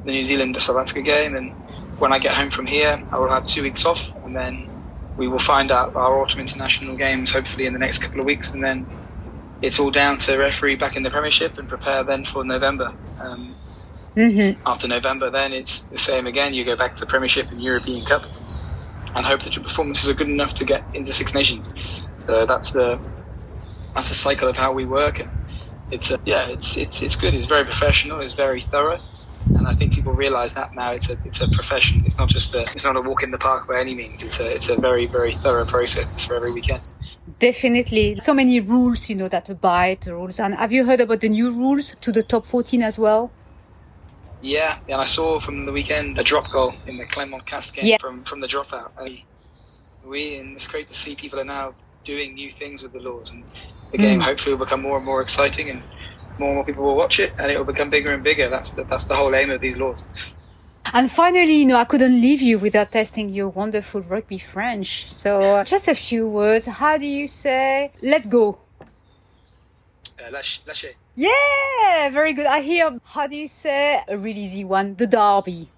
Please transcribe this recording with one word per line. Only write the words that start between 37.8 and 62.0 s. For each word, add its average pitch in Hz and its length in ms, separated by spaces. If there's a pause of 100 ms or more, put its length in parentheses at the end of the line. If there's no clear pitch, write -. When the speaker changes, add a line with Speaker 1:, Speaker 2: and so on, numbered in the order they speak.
Speaker 2:
So 294 180
many 254 240
rules, 240 500
you 220 60
know, 190 140
that 180 200
abide 185 520
the 175 140
rules. 185 260
And 202 160
have 226 160
you 262 120
heard 247 160
about 220 200
the 226 80
new 233 240
rules 269 480
to 240 100
the 220 140
top 226 200
fourteen 240 380
as 220 160
well? 220 320 (1120)
Speaker 1:
Yeah, 147 360 (100)
and 135 100
I 135 60
saw 160 340
from 143 280
the 139 60
weekend 143 460
a - 60
drop 147 260
goal 127 220 (140)
in 127 100
the 123 80
Clermont 135 400
Cast - 320
game 143 80
Speaker 2:
Yeah. 220 160
Speaker 1:
from, 127 240
from 143 160
the 131 60
dropout. 131 500
And 131 220 (880)
we, 143 300
and 135 200
it's - 100
great 151 220
to - 60
see 147 200
people 139 260
are 135 40
now 135 300 (300)
doing 143 280
new 139 180
things 143 320
with 127 120
the 127 60
laws, 123 320
and - 120 (480)
the - 60
game 202 220
Speaker 2:
Mm. - 20
Speaker 1:
hopefully 139 320
will 131 100
become 135 160
more 135 160
and 131 80
more 131 160
exciting, 139 480
and 127 140 (560)
more 143 100
and 139 80
more 139 80
people 139 200
will 139 120
watch 175 240
it, 190 180
and 143 120
it 143 80
will 135 80
become 143 240
bigger 147 240
and 135 100
bigger. 147 240
That's 131 220
the, 131 140
that's 131 200
the 139 100
whole 135 200
aim 139 160
of 127 100
these 127 160
laws. 127 260 (920)
Speaker 2:
And 262 160
finally, 339 460
you 285 100
know, 254 100
I 240 80
couldn't 254 340